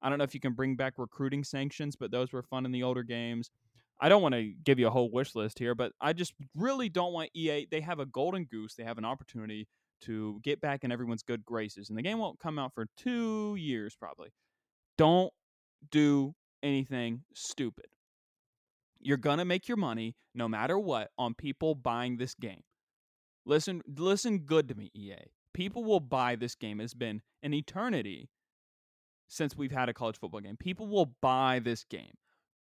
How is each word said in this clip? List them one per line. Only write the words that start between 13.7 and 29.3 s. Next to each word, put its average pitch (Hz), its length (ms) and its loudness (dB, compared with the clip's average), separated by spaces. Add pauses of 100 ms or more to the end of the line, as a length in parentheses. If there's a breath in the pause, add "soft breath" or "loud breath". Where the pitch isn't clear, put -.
probably. 80 340 -12 (680)
Don't 170 360 6 (580)
do 143 440 4 (280)
anything 135 600 -2 (120)
stupid. - 520 -6 (1160)
You're 139 160 2
gonna 147 280 2
make 180 220 0
your 240 100 -2
money 117 380 -2 (180)
no 117 160 -2
matter 120 300 0
what 143 400 0
on 117 160 0
people 156 400 -2
buying 123 420 -2
this 123 180 -4
game. 95 280 -12 (800)
Listen, 156 380 2 (140)
listen 196 440 2
good 147 280 4
to 107 80 -6
me, 104 200 -14
E 101 140 -12
A. - 160 -16 (280)
People 202 280 -4
will 214 180 4
buy 123 360 0
this 120 180 -4
game. 104 260 -6
It's 117 140 -8
been 113 260 -4 (220)
an 147 100 -2
eternity 147 760 -4 (1000)